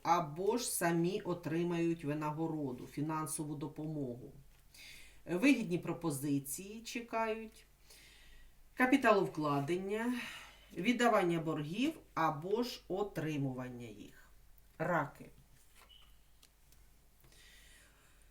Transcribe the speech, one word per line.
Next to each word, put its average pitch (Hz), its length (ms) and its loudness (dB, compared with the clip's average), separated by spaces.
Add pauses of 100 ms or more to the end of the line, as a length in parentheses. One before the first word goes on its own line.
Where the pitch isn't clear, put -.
або 170 560 2
ж - 120 -2
самі 170 500 2
отримають 170 840 0
винагороду, 151 800 -2
фінансову 151 680 -4
допомогу. 151 760 -6 (920)
Вигідні 190 540 4
пропозиції 165 1040 -4
чекають, 226 840 -4 (1080)
капіталовкладення, 196 1400 4 (640)
віддавання 196 640 4
боргів 160 540 0 (220)
або 160 480 2
ж - 260 -6
отримування 139 1000 -2
їх. - 440 -16 (480)
Раки. 160 520 -2 (3000)